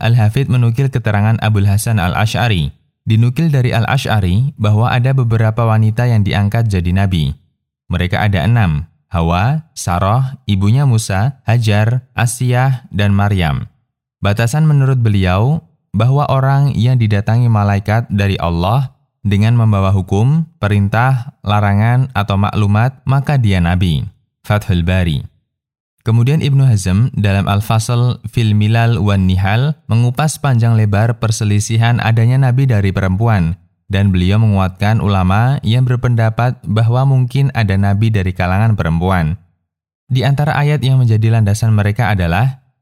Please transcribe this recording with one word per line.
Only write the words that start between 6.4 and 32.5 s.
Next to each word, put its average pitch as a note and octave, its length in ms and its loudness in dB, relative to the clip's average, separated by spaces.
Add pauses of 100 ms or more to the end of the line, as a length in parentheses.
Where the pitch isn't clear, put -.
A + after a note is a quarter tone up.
jadi F2+ 240 -2
nabi. F2+ 480 -2 (480)
Mereka F2 320 -4
ada F#2+ 240 0
enam: F2+ 480 0 (240)
Hawa, F2+ 640 -2
Sarah, G2+ 720 -2
ibunya G#2+ 400 0
Musa, A2 560 -2
Hajar, A2+ 720 0
Asiyah, B2 720 -2
dan G2+ 240 0
Maryam. F#2+ 560 -2 (480)
Batasan A#2 480 0
menurut C3+ 320 2
beliau G#2 640 0 (320)
bahwa C3 320 0
orang C3+ 480 0
yang B2 240 2
didatangi A2 480 0
malaikat G#2 640 0
dari G2+ 320 0
Allah F2+ 560 -2 (240)
dengan G#2 320 2
membawa G#2 400 2
hukum, A2+ 640 0
perintah, G#2+ 880 0
larangan, G#2 640 0
atau G2+ 240 -4
maklumat, G#2 720 0
maka C3+ 320 0
dia G2 240 2
nabi. E2+ 400 0 (400)
Fathul G2+ 400 -2
Bari. E2+ 400 0 (840)
Kemudian A#2+ 340 2
Ibnu C3+ 240 2
Hazm G#2 560 2
dalam G2 240 0
Al-Fasl A2+ 880 -2
fil A2 240 0
Milal A2+ 400 2
wan G2 320 0
Nihal G2+ 480 0 (160)
mengupas B2 480 -2
panjang A#2 320 2
lebar A2 480 0
perselisihan A2 800 0
adanya A#2 480 2
nabi B2+ 160 2